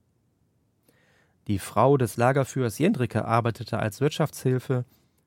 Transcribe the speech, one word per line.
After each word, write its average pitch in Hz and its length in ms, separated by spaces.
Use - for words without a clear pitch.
Die 98 140
Frau 131 360
des 127 200
Lagerführers 127 640
Jendricke 127 460
arbeitete 113 540
als 107 220
Wirtschaftshilfe 131 840